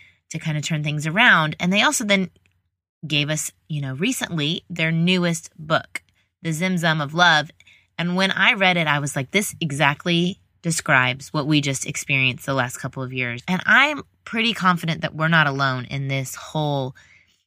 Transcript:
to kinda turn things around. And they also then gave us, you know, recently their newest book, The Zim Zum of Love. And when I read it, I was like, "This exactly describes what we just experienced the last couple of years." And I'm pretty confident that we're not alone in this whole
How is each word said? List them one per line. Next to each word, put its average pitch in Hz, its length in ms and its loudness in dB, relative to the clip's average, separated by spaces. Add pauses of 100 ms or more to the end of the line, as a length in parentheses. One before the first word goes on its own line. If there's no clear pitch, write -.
(300)
to - 80 -10
kinda 151 240 -4
turn 151 220 -4
things 151 240 -4
around. 165 520 4
And 180 140 0
they 208 80 4
also 277 220 0
then 196 260 0 (800)
gave 147 240 0
us, - 200 -4 (160)
you 147 140 -4
know, 131 140 -6
recently 170 760 -2
their 165 220 -2
newest 170 640 2
book, - 460 -4 (400)
The 165 100 -4
Zim 185 240 -2
Zum 160 240 2
of 143 140 -6
Love. 160 340 4 (480)
And 175 180 -2
when 190 140 2
I 208 240 2
read 185 240 2
it, 165 100 0
I 147 120 2
was 143 160 -4
like, 135 160 -4
"This 202 280 -2
exactly 165 800 0 (220)
describes 135 720 0
what 147 120 -2
we 151 140 4
just 139 260 -2
experienced 135 600 -4
the 139 80 -2
last 123 240 -2
couple 139 260 -8
of 127 80 -8
years." 123 360 -6
And 180 180 -2
I'm 277 380 2 (220)
pretty 226 280 -2
confident 165 480 0
that 160 120 -6
we're 156 140 -2
not 160 200 4
alone 135 380 -2
in 139 220 -6
this 135 280 -4
whole 143 600 -4 (520)